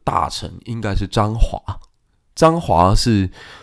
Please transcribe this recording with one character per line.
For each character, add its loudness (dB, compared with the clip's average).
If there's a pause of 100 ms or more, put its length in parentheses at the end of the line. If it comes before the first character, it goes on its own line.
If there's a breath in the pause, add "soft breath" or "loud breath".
大 -2
臣 -12
应 -10
该 -4
是 -2
张 0
华。 -2 (560)
张 4
华 2
是 2 (340 loud breath)